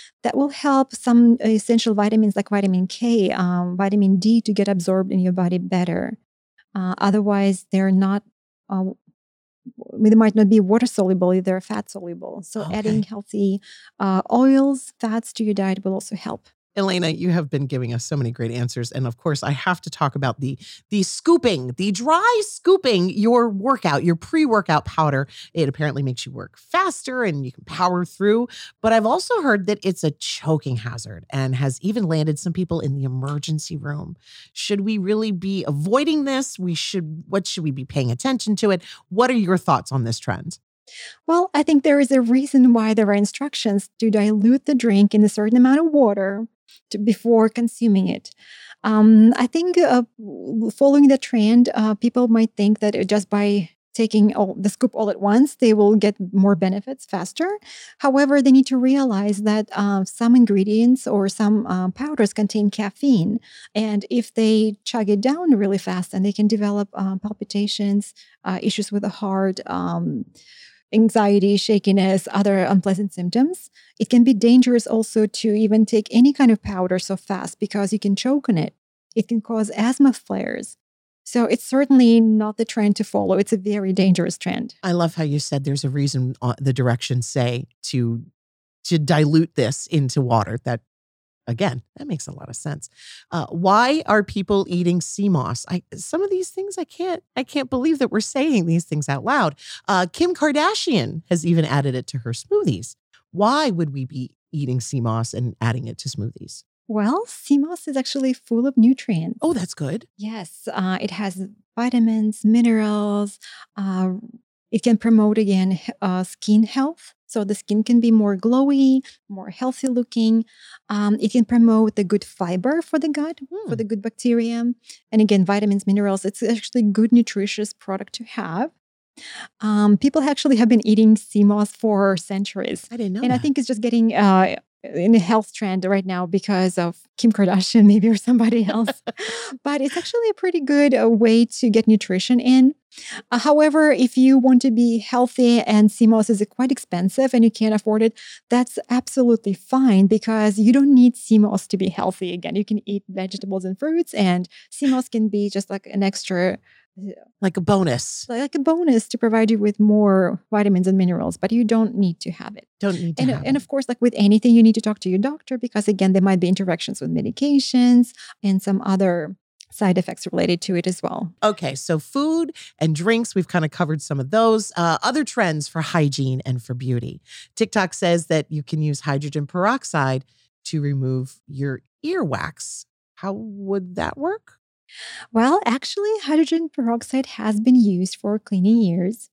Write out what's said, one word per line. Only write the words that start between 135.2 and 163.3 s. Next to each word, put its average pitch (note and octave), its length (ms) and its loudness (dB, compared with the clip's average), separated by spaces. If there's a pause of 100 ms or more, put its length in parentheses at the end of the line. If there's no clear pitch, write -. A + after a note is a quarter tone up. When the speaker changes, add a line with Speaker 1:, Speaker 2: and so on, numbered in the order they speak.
Speaker 1:
trend F#3 320 -6
right G3 180 0
now F3+ 220 -6
because F#3 500 -2
of E3+ 220 -4 (180)
Kim A3+ 160 2
Kardashian, G3 540 4
<laughs> G3+ 60 10
maybe, G#3 140 4
or A3+ 100 4
somebody A#3 500 2
else. A3+ 400 -4
Speaker 2:
<laughs> A#3 60 -8 (500)
Speaker 1:
But C#4+ 180 -4
it's C#4 160 -4
actually A4+ 340 -2
a G#4 40 -2
pretty F4+ 260 -2
good, C#4+ 340 4
uh, A3+ 140 2
way A3+ 380 4
to - 240 -2
get A3 160 2
nutrition G#3+ 520 2
in. C4 360 6 (560)
Uh, - 80 0
however, D4+ 540 4
if B3 260 0
you C4 180 6
want B3+ 260 6
to C4+ 80 2
be A#3 280 2
healthy A#3+ 640 2
and G#3+ 300 4
sea - 160 2
moss A3 220 4
is G#3 220 0
quite B3+ 200 -2
expensive B3 640 -2
and A#3 120 4
you A3+ 60 4
can't A3 240 0
afford G#3+ 280 0
it, A3+ 100 2 (380)
that's B3 280 0 (120)
absolutely A#3+ 640 0
fine A3 520 4
because G#3+ 520 0
you A3 140 4
don't C#4 220 4
need B3 220 6
sea - 220 2
moss G#3 300 2
to - 100 -4
be F#3+ 100 -2
healthy. F#3 460 -4
Again, E3+ 220 -8
you G3+ 80 -2
can G#3 220 -4
eat G3+ 220 -6
vegetables F#3+ 560 -8
and F#3+ 140 -8
fruits, D#4+ 340 -2
and F3+ 360 0 (220)
sea - 180 -6
moss B3+ 200 0
can A3 200 -2
be G3+ 200 -2
just, G3 220 -6
like, G3 160 -10
an G3 160 -4
extra, F#3 560 -2 (400)
uh, G3+ 120 -12 (300)
Speaker 2:
Like F#3+ 160 -2
a G3 40 -2
bonus. F3 680 -2
Speaker 1:
like B3+ 260 -6
a D#4 60 -2
bonus D#4 480 0
to A#3 100 -8
provide A3 320 2
you A3+ 80 2
with G#3 220 0
more G#3 600 4 (100)
vitamins G3+ 360 2
and F#3+ 120 2
minerals, F3+ 380 -2
but F#3+ 160 -6
you A#3 120 2
don't A3 320 0
need F#3 240 -2
to - 100 -10
have - 260 -14
it. - 100 -20 (140)
Speaker 2:
Don't F#3+ 200 -4
need E3 160 -6
to B3+ 60 -4
Speaker 1:
And, C4 100 0